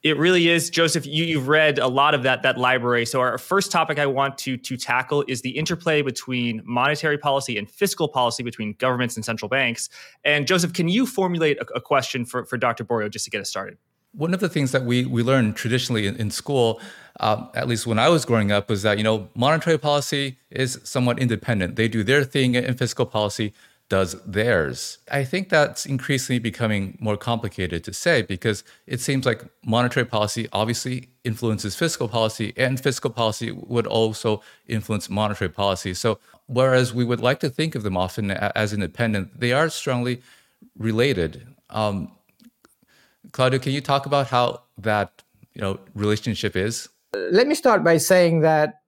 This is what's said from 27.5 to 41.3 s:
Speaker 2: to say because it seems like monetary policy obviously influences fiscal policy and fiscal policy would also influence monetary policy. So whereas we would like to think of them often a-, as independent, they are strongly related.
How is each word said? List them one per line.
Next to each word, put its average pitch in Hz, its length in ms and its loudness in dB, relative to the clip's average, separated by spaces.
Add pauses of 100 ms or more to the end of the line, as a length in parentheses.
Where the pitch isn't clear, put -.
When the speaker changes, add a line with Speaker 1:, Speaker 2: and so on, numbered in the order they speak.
Speaker 2:
to 92 100 -10
say 156 280 2
because 101 420 -4 (240)
it 123 140 -6
seems 135 240 -2
like 117 180 0 (200)
monetary 120 420 2
policy 107 480 -2
obviously 117 560 -2 (160)
influences 110 500 -2
fiscal 156 320 -2
policy 110 480 -2
and 127 240 0
fiscal 131 320 -2
policy 113 400 -2
would 107 340 -4
also 110 560 0 (260)
influence 107 420 -4
monetary 104 400 0
policy. 98 440 -2
So 107 240 0 (300)
whereas 127 460 4
we 123 100 0
would 120 160 0
like 127 220 2
to 131 80 -2
think 160 260 -2
of 113 80 -6
them 92 140 -2
often 98 340 -2
a-, 98 240 -2
as 107 180 0
independent, 104 640 -2
they 120 120 0
are 156 180 2
strongly 123 520 -4 (560)
related. 107 680 0 (240)